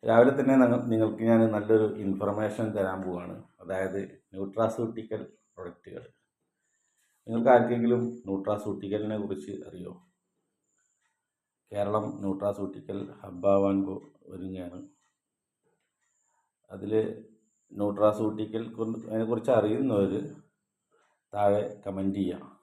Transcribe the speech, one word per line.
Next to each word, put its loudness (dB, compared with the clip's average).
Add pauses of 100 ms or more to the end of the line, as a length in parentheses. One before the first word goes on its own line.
രാവിലെ 8
തന്നെ 4
നങ്ങ-, 4
നിങ്ങൾക്ക് 0
ഞാൻ 6
നല്ലൊരു 4
ഇൻഫർമേഷൻ -2
തരാൻ -2
പോവാണ്. -8 (240)
അതായത് -4 (320)
ന്യൂട്രാസ്യൂട്ടിക്കൽ -4 (280)
പ്രൊഡക്റ്റുകൾ. -16 (1200)
നിങ്ങൾക്ക് 0
ആർക്കെങ്കിലും 6 (220)
ന്യൂട്രാസ്യൂട്ടിക്കലിനെ -4
കുറിച്ച് -8 (140)
അറിയോ? -14 (1800)
കേരളം -2 (140)
ന്യൂട്രാസ്യൂട്ടിക്കൽ -6 (200)
ഹബ്ബാവാൻ 2
പോ-, -6 (220)
ഒരുങ്ങുകയാണ്. -12 (1900)
അതിൽ -8 (760)
ന്യൂട്രാസ്യൂട്ടിക്കൽ 0 (100)
കൊണ്ട്, -4 (100)
അതിനെക്കുറിച്ച് -2
അറിയുന്നവർ 2 (1200)
താഴെ 2 (160)
കമന്റ് -4
ചെയ്യാം. -2 (200)